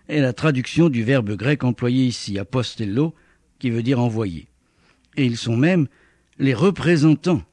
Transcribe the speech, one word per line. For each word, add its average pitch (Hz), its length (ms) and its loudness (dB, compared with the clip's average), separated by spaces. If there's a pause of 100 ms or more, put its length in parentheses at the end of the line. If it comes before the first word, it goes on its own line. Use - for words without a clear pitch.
est 151 120 -2
la 127 120 0
traduction 151 560 0
du 120 140 0
verbe 110 320 0
grec 127 300 -2
employé 123 400 0
ici, 104 340 -4
apostello, 117 760 -4 (440)
qui 123 120 -4
veut 117 120 -2
dire 123 180 0
envoyer. 110 480 -4 (680)
Et 143 80 0
ils 117 140 0
sont 117 180 -2
même 156 300 2 (520)
les 135 160 2
représentants 156 880 2 (100)